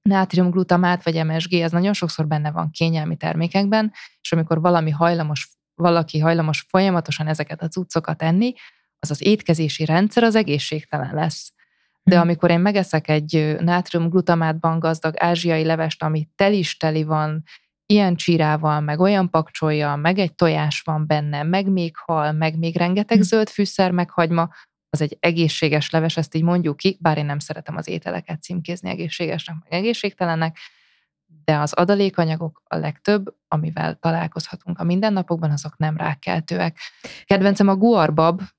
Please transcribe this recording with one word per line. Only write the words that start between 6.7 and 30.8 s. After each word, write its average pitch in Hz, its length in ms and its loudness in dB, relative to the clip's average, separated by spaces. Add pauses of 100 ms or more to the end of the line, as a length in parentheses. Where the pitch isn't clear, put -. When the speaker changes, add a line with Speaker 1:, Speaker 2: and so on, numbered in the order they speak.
Speaker 1:
ezeket 156 340 -6
a 165 60 -6
cuccokat 165 540 -4
enni, 190 320 2 (460)
az - 120 -8
az 143 120 -6
étkezési 165 640 2
rendszer 190 380 2
az 220 120 2
egészségtelen 147 760 -2
lesz. - 380 -4 (520)
De 185 120 6
Speaker 2:
Mhm. 170 80 6
Speaker 1:
amikor 170 260 2
én 170 100 4
megeszek 185 480 0
egy, 151 280 0
ö, 151 260 0
nátriumglutamátban 170 1160 0
gazdag 160 380 -2
ázsiai 170 460 2
levest, 160 400 -2
ami 156 320 -2
tel 202 180 4
is 180 240 -2
teli 156 260 0
van, 156 400 -2 (420)
ilyen 202 300 4
csírával, 156 680 2
meg 151 180 -4
olyan 190 300 4
pakcsolja, 151 680 0
meg 170 240 0
egy 180 160 0
tojás 156 500 0
van 156 220 -2
benne, 147 360 -2
meg 185 280 0
még 170 260 -2
hal, 151 340 -2
meg 160 260 0
még 165 200 -2
rengeteg 190 400 2
Speaker 2:
Mhm. 185 100 4
Speaker 1:
zöld 220 220 2
fűszer, 190 420 0
meg 175 180 -2
hagyma, 165 400 0 (400)
az 151 120 -2
egy 147 180 -4
egészséges 160 680 0
leves, 160 280 0
ezt 160 180 -4
így 160 80 2
mondjuk 170 340 0
ki, 190 240 -2
bár 156 160 2
én 147 80 -4
nem 147 140 -4
szeretem - 360 -10
az 160 120 -8
ételeket 165 540 -8
címkézni 180 480 -8
egészségesnek, 170 760 -8
meg 170 160 -6
egészségtelennek, 175 800 -4 (880)